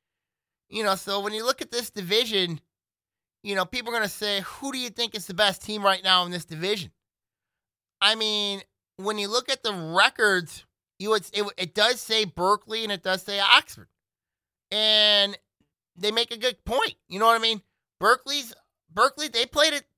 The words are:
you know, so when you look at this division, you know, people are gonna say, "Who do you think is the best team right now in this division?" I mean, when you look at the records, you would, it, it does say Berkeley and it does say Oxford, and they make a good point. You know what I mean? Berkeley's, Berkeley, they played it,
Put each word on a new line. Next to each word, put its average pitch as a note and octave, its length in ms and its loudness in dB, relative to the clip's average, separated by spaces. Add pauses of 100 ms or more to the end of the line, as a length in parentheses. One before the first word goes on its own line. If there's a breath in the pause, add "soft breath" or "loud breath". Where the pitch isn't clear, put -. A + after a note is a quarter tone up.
(680)
you A3 140 -6
know, F#3+ 120 2
so G3+ 240 -4
when G#3 140 -4
you A3 120 -4
look B3+ 160 0
at - 80 -10
this A#3 220 -6
division, G3 680 -2 (840)
you G3+ 120 -6
know, F#3 100 0
people A#3 280 -6
are A#3 40 0
gonna G#3+ 120 0
say, G3+ 320 -4
"Who C4+ 300 -10
do C4 80 -8
you B3 100 -8
think A#3 240 -6
is G3+ 140 -12
the G3 60 -10
best G3 280 2
team G#3 220 -8
right F#3+ 200 -6
now F#3 220 4
in F3 60 -8
this F3 140 -8
division?" E3+ 460 -6 (1080)
I G#3 160 2
mean, G#3 460 -2 (360)
when G#3 200 -4
you G3+ 100 -4
look A#3+ 220 -2
at C4 140 -2
the G#3+ 100 -2
records, F#3 920 2 (340)
you G3+ 100 -4
would, G#3+ 240 2
it, G#3 120 0 (120)
it F3+ 160 -6
does A3+ 280 2
say A3 240 0
Berkeley G3+ 580 0
and G#3 80 -6
it F#3+ 120 -6
does F#3 200 -2
say G3+ 160 -6
Oxford, - 480 2 (840)
and G#3 680 4 (580)
they G3+ 160 -2
make A#3 200 -2
a A#3 60 -10
good A3+ 280 -4
point. C4 300 0 (120)
You F#3 120 -10
know A3+ 60 4
what A#3 100 8
I A3+ 40 0
mean? A3 220 0 (380)
Berkeley's, B3+ 540 0 (380)
Berkeley, C4+ 360 2
they A#3 180 0
played D4+ 280 2
it, C#4+ 120 -6 (120)